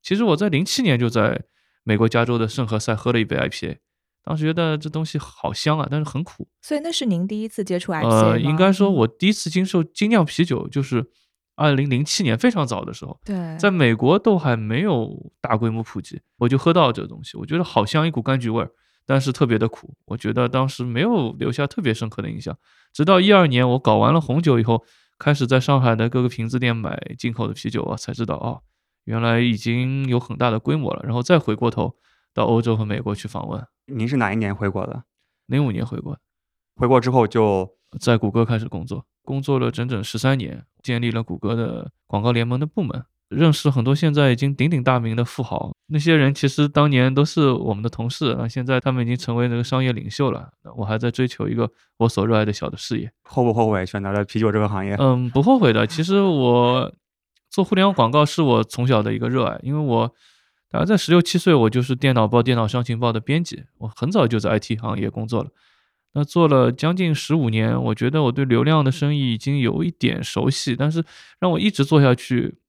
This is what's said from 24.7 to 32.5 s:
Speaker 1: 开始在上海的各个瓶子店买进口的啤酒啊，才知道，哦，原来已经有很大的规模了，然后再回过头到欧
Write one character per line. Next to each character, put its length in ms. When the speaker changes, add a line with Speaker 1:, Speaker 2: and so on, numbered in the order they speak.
Speaker 1:
开 160
始 140
在 140
上 200
海 140
的 140
各 140
个 60
瓶 200
子 100
店 160
买 240
进 160
口 140
的 80
啤 160
酒 140
啊， 120
才 160
知 140
道， 80
哦， 280
原 160
来 200
已 160
经 520
有 120
很 160
大 140
的 80
规 180
模 180
了， 100
然 80
后 100
再 160
回 160
过 160
头 260
到 120
欧 160